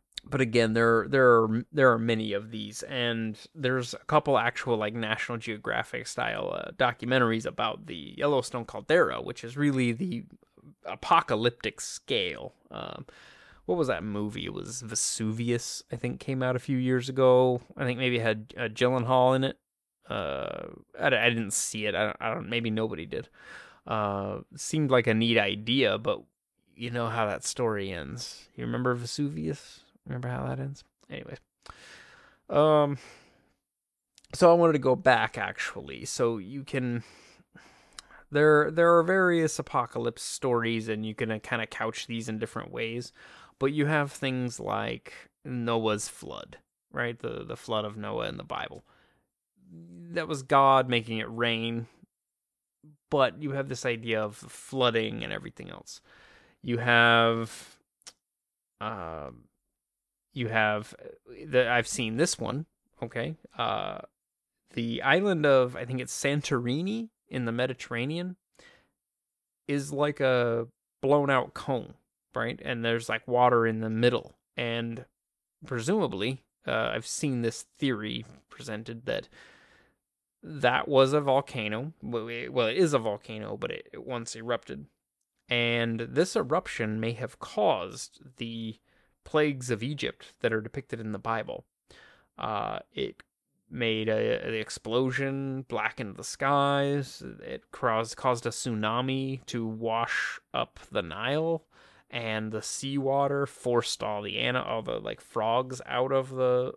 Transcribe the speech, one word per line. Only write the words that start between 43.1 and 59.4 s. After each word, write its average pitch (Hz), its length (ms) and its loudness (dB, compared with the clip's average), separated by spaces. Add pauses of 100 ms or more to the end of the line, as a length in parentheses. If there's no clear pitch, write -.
But 139 140 2
you 147 120 2
have 147 260 2
things 127 480 -4
like 110 680 -6 (160)
Noah's 113 600 0
flood, - 500 -14 (340)
right? 120 260 -4
The, 113 260 -8
the 113 140 -10
flood 107 280 -4
of 107 120 -10
Noah 107 300 -4
in - 100 -8
the - 60 -12
Bible. - 400 -10 (1300)
That 165 160 -4
was 143 160 -6
God 135 460 6
making 113 300 0
it 113 100 -6
rain. 117 580 -2 (1200)
But 131 320 2
you 139 80 -4
have 139 180 -4
this 127 160 -6
idea 113 380 -2
of 107 140 -6
flooding 113 840 0
and - 80 -6
everything - 380 -10
else. - 320 -18 (600)
You 120 140 0
have, 117 1000 4 (1000)
um, 80 640 -8 (880)